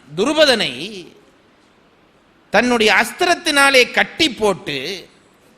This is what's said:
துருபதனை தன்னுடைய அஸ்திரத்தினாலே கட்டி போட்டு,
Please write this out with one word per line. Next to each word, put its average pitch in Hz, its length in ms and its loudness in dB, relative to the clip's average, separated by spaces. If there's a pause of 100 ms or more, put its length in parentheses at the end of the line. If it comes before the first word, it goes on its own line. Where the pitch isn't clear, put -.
(160)
துருபதனை 247 560 2 (1800)
தன்னுடைய 226 440 2
அஸ்திரத்தினாலே 277 960 2
கட்டி 269 380 -2
போட்டு, 175 800 -4 (500)